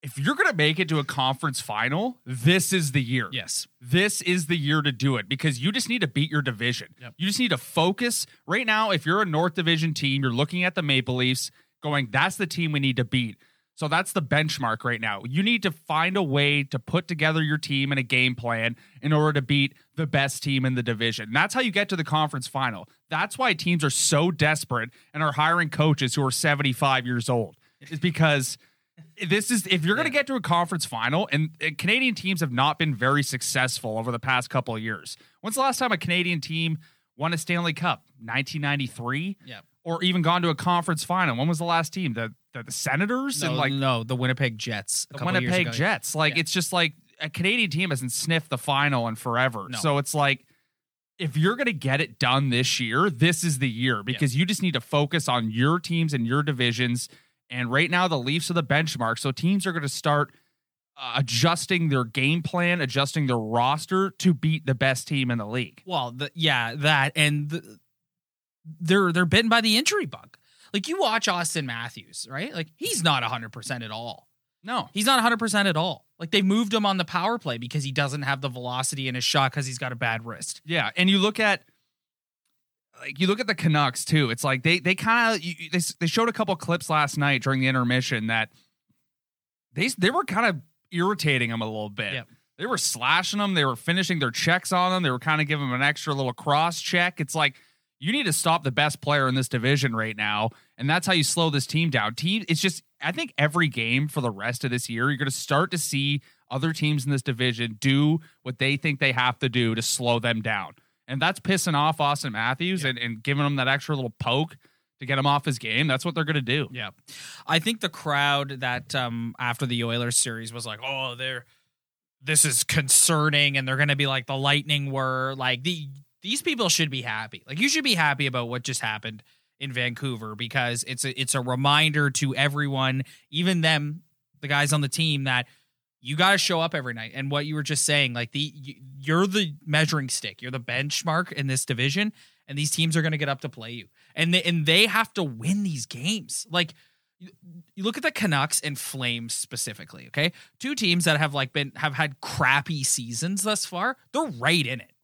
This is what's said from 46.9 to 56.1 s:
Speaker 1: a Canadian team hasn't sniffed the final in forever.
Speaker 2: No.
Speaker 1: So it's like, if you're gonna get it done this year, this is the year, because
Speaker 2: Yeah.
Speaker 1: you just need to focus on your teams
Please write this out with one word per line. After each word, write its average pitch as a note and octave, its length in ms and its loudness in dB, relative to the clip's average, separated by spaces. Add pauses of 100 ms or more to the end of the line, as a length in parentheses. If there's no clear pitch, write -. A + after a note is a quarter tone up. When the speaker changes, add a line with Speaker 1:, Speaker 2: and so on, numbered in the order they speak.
Speaker 1:
a D#3 100 -6
Canadian G3+ 400 0
team E3+ 200 -2
hasn't B2+ 240 -4
sniffed D#3+ 360 -2
the C3 80 -4
final C3+ 520 0
in A2+ 60 -6
forever. A#2 540 -2
Speaker 2:
No. A#2+ 80 -8
Speaker 1:
So C#3+ 200 2
it's C#3+ 160 -2
like, C#3 320 0 (760)
if D3+ 160 -4
you're F#3 220 2
gonna C4 160 0
get C3+ 260 -2
it - 180 -4
done C3+ 320 2
this B2 300 0
year, B2+ 300 0
this E3 340 2
is D3+ 160 0
the C3 100 0
year, A#2 340 0
because B2 300 0
Speaker 2:
Yeah. C3+ 60 0
Speaker 1:
you F#3 60 4
just F#3+ 160 -2
need F3 140 0
to A#2+ 60 -2
focus D3 460 0
on A#2 240 0
your C3+ 300 2
teams E3 320 0